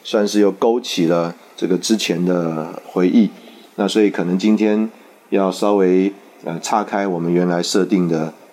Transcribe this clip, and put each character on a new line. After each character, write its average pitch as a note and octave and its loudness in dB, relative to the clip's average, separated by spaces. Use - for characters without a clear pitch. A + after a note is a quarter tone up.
算 G#2 -2
是 G#2 0
又 G2 4
勾 A#2 0
起 F2+ -2
了 E2+ 0
这 - -4
个 F2+ 2
之 A2 -2
前 F2 -2
的 E2 -4
回 F2+ 0
忆。 G#2+ 4
那 G2+ 0
所 G#2+ 2
以 G2+ 4
可 F#2 -4
能 F2+ -2
今 G#2+ 2
天 G#2+ 0
要 F#2+ 0
稍 G#2 0
微， F#2+ 4
呃， E2+ -8
岔 A2 -2
开 G2+ -4
我 F2+ -2
们 E2+ -2
原 F2 2
来 F2 -2
设 F#2 0
定 F2+ 0
的 D#2+ -4